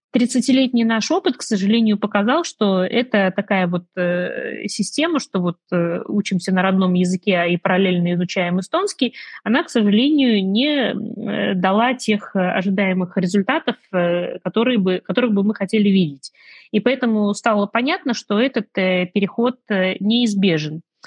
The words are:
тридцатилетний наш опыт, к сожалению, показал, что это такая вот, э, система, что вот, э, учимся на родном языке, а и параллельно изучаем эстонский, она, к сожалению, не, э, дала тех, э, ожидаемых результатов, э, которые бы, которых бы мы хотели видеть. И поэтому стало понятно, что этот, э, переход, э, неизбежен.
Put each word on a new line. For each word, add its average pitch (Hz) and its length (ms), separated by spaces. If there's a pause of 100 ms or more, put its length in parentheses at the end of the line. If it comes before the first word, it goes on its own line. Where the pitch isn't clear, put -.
(120)
тридцатилетний 247 760
наш 226 260
опыт, 311 260
к - 60
сожалению, 214 560
показал, 214 440
что 196 400
это 208 520
такая 196 320
вот, 175 160 (140)
э, 180 720
система, 294 520
что - 200
вот, 175 180 (140)
э, 170 360
учимся 196 460
на 185 100
родном 190 320
языке, 180 420
а 175 100
и 175 100
параллельно 180 580
изучаем 180 440
эстонский, 320 540 (300)
она, 262 200
к 339 60
сожалению, 233 760
не, 247 500
э, 202 600
дала 196 380
тех, 220 420
э, 196 40
ожидаемых 185 800
результатов, 202 580 (180)
э, 175 500
которые 226 360
бы, 185 260
которых 240 280
бы 196 100
мы 214 100
хотели 208 360
видеть. 175 420 (400)
И 214 80
поэтому 220 560
стало 208 320
понятно, 269 480
что - 240
этот, 240 260 (120)
э, 185 360
переход, 233 440 (120)
э, 185 300
неизбежен. 190 840 (260)